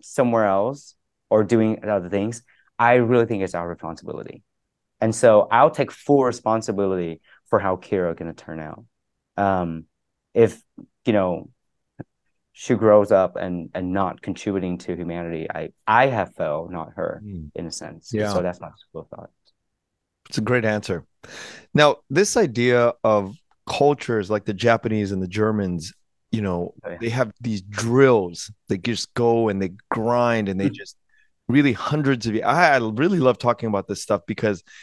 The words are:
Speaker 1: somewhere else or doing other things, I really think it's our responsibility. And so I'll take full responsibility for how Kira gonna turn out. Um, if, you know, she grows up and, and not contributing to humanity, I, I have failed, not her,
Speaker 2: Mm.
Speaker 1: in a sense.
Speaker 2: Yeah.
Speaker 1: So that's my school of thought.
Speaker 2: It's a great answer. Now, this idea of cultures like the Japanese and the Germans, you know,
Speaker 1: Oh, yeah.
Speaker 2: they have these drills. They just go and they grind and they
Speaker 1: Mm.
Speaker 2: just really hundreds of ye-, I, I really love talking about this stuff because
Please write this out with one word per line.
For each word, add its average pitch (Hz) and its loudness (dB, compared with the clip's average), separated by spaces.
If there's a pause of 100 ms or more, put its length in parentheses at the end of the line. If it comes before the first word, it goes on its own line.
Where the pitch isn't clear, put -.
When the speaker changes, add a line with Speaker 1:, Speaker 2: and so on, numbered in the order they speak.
Speaker 1:
somewhere 117 0
else 104 -2 (340)
or 107 4
doing 110 0
other 95 -2
things, 101 -4 (360)
I 120 4
really 120 4
think 104 -4
it's 90 -6
our 85 -6
responsibility. - -12 (580)
And 113 2
so 110 6
I'll 131 6
take 147 -4
full 143 2
responsibility 98 -2 (300)
for 107 4
how 95 0
Kira 90 -4
gonna 82 -10
turn 80 -14
out. 78 -14 (520)
Um, 90 -2 (480)
if, 110 2 (420)
you 117 0
know, 92 0 (1000)
she - -2
grows 104 6
up 92 2
and, 90 -6
and 90 -4
not 95 -2
contributing 92 -4
to 87 -8
humanity, 85 -8
I, 80 -10 (140)
I 120 6
have 107 -4
failed, 80 -4
not 80 -10
her, - -6
Speaker 2:
Mm. 87 -14
Speaker 1:
in 85 -10
a 78 -10
sense. - -14
Speaker 2:
Yeah. 104 -2
Speaker 1:
So 92 0
that's 90 -6
my 78 -16
school - -16
of 80 -20
thought. - -20 (1000)
Speaker 2:
It's - -6
a 113 -4
great 120 0
answer. 104 -2 (680)
Now, 147 6 (120)
this 196 2
idea 120 2 (100)
of 104 2 (320)
cultures 120 0
like 107 -4
the 107 -4
Japanese 107 0
and 95 -4
the 92 -4
Germans, 98 -2 (380)
you 110 -2
know, 90 -4 (100)
Speaker 1:
Oh, 85 -12
yeah. 87 -12
Speaker 2:
they 113 -4
have 117 -2 (100)
these 110 -4
drills. 110 2 (180)
They 101 -2
just 110 -6
go 117 2
and 98 -2
they 92 -4 (180)
grind 117 0
and 95 -4
they 98 0
Speaker 1:
Mm. - -10
Speaker 2:
just - -16 (520)
really 135 4
hundreds 135 -2
of 107 -2
ye-, 110 -2
I, 151 4
I 131 4
really 123 0
love 127 4
talking 117 -2
about 98 -2
this - -8
stuff 101 -2
because 104 -4 (180)